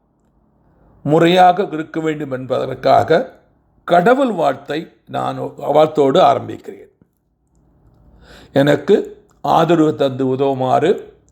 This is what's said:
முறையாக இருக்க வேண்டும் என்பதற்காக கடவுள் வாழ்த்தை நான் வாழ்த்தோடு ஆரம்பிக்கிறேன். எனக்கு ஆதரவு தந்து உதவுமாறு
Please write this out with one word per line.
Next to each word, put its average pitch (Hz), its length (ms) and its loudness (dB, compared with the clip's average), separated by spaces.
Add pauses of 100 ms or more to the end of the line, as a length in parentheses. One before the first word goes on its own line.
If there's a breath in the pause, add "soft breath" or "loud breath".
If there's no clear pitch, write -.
(1040)
முறையாக 180 680 4
இருக்க 156 300 -8
வேண்டும் 151 300 -6
என்பதற்காக 131 1080 -2 (440)
கடவுள் 226 480 2
வாழ்த்தை 151 640 -6 (100)
நான் 131 500 -8
வாழ்த்தோடு 143 640 2
ஆரம்பிக்கிறேன். 113 680 -2 (1600 soft breath)
எனக்கு 143 720 0 (140)
ஆதரவு 156 540 0
தந்து 131 320 -4
உதவுமாறு 131 880 -2 (200)